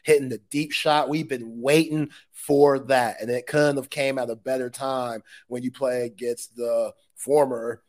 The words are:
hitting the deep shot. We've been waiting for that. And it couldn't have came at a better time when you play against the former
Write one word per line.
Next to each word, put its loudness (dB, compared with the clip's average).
hitting 4
the -6
deep -2
shot. 2
We've -2
been -8
waiting 2
for 4
that. 0
And -6
it -4
couldn't 2
have -6
came -2
at -4
a -4
better -4
time -6
when -8
you -4
play -2
against -8
the -2
former 0